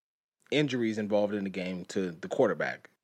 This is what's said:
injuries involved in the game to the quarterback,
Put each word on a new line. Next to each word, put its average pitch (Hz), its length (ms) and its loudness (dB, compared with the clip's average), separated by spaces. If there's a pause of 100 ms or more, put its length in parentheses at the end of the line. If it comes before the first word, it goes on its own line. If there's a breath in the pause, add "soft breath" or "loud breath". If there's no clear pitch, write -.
(500)
injuries 123 480 2
involved 104 360 2
in 101 100 -2
the 98 60 -4
game 90 360 -6
to 92 260 -2
the 85 160 -12
quarterback, 76 600 0 (160)